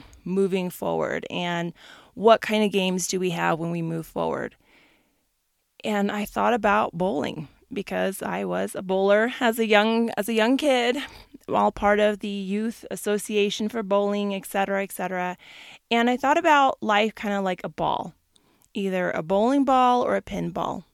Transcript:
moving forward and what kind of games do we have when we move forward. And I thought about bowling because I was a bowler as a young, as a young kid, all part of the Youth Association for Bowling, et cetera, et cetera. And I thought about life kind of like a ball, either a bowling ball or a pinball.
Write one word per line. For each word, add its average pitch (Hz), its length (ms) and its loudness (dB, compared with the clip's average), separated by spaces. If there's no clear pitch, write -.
moving 185 480 0
forward - 580 -4
and 175 420 -4
what 214 260 6
kind 214 220 0
of 202 80 2
games 185 340 0
do 190 140 -2
we 180 100 -2
have 170 300 -2
when 170 100 -4
we 170 140 -4
move 160 240 -6
forward. 156 480 -6
And 202 280 0
I 208 140 -4
thought 214 300 0
about 208 420 2
bowling 180 500 -4
because 190 520 -4
I 185 220 -4
was 185 280 -4
a - 80 -8
bowler 196 580 2
as 233 200 0
a 226 80 0
young, 226 500 4
as 214 100 -2
a 233 60 -2
young 226 240 4
kid, 254 400 2
all 208 240 2
part 208 280 2
of 208 200 4
the 214 80 -6
Youth 202 600 -4
Association 208 800 -2
for 226 140 -6
Bowling, 202 500 0
et 196 140 -8
cetera, 196 340 -2
et 196 100 -8
cetera. 180 460 -4
And 233 180 4
I 247 80 2
thought 285 220 2
about 294 420 2
life 214 320 2
kind 202 220 -4
of 196 80 -2
like 185 200 -2
a 180 60 -6
ball, 160 460 -4
either 185 380 -2
a 175 100 -4
bowling 220 420 2
ball 247 380 4
or 196 140 0
a 190 80 -2
pinball. 175 720 -6